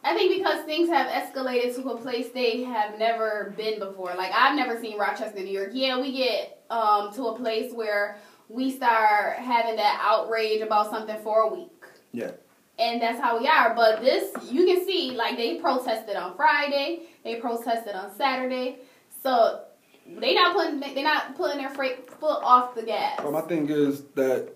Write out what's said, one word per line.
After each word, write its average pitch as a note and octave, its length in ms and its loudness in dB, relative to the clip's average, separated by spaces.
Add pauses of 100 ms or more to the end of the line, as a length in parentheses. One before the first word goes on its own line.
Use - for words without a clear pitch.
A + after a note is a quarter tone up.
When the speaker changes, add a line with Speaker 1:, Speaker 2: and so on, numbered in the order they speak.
Speaker 1:
I E4+ 100 0
think - 240 4
because - 260 0
things E4 240 0
have C#4 200 2
escalated B3 720 -2
to C4 80 -6
a A3+ 80 -6
place B3 320 -6
they B3 320 -2
have G#3+ 360 -4
never A3 580 -2
been G#3+ 240 -4
before. F#3+ 360 -8
Like, F#3 160 -4
I've C4 240 6
never A#3 240 -2
seen G#3+ 180 -8
Rochester, G3+ 420 -4
New G3 100 -8
York. G3 220 -4
Yeah, C4 280 0
we C4+ 160 -4
get, B3 540 -2
um, G#3 440 2
to B3+ 120 -6
a A3+ 100 -4
place A#3 380 -4
where G#3 440 -2 (300)
we C4 220 -2
start A3 680 4
having A#3 380 0
that G#3 260 2
outrage A3 600 2
about G#3+ 280 2
something G#3+ 320 -6
for G#3+ 180 2
a A3 120 4
week. - 320 -14 (280)
Speaker 2:
Yeah. A#2 180 -6 (480)
Speaker 1:
And A#3 240 0
that's A#3 180 -2
how A#3 180 2
we B3 100 -2
are. C4 260 4
But A3 280 4
this, D4+ 280 2 (200)
you D#4 160 4
can F#4 200 4
see, E4 260 -2
like, A#3 240 -2
they A#3 200 -2
protested A#3 580 -2
on F3+ 220 -6
Friday. D4 680 2 (220)
They A#3 120 -6
protested A3+ 580 -4
on G3 200 -10
Saturday. B3+ 600 -2 (460)
So - 400 4 (440)
they A3+ 280 0
not F4+ 200 6
putting, D4+ 240 0
they C4+ 240 -6
not D4+ 340 0
putting C#4+ 220 -2
their C4+ 120 -6
fra-, C4 260 -4 (240)
foot D4+ 240 0
off B3 320 6
the A3+ 60 -6
gas. G#3+ 400 -2
Speaker 2:
Well, D3 100 -2
my D#3 80 0
thing D#3 300 0
is C#3+ 320 2 (120)
that C3 420 0